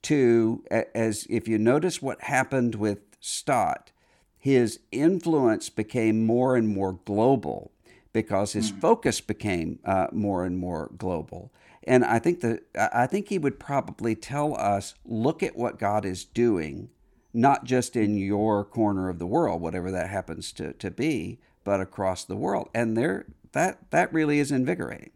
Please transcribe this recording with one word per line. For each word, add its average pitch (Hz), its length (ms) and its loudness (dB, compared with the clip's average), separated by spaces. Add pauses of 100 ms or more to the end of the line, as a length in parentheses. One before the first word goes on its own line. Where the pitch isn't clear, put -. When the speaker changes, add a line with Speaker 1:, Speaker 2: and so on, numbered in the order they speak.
Speaker 1:
to, 117 680 4
a-, 110 260 -2
as 110 340 -2
if 113 160 -2
you 110 120 0
notice 147 440 2
what 131 200 -6
happened 131 540 0
with 104 240 -2 (200)
Stott, - 720 -2 (460)
his 123 420 2 (100)
influence 156 800 2
became 110 580 0
more 127 300 2
and 113 100 2
more 98 280 -2 (100)
global 104 680 0 (420)
because 104 400 0
his 107 180 -2
Speaker 2:
Hmm. 95 100 -12
Speaker 1:
focus 226 420 2
became, 87 640 -4
uh, 95 260 2
more 98 320 -2
and 90 140 -4
more 87 400 -6
global. 90 520 -6 (340)
And 123 200 4
I 117 140 2
think 175 220 0
that, 117 240 -2 (140)
I, 117 260 2
I - 20 0
think 202 220 -4
he 196 100 -2
would 139 200 -2
probably 120 560 -4
tell 143 440 -4
us, 98 360 -2 (120)
"Look 123 360 0
at - 140 -4
what 117 220 -4
God 104 260 0
is 92 200 -6
doing, 95 680 0 (420)
not 131 320 4
just 123 320 0
in 104 220 2
your 101 460 0
corner 101 440 0
of 85 100 -6
the 85 80 -6
world, 101 360 0
whatever 87 300 -4
that 92 180 -4
happens 92 440 -8
to, 73 200 -10
to 95 160 -8
be, 110 480 -4 (260)
but 98 160 0
across 92 440 -4
the 95 120 -8
world." 180 380 -4
And 113 240 0
there, 180 280 -2 (260)
that, - 400 -2
that 170 200 2
really 147 280 2
is 143 120 0
invigorating. 127 640 -4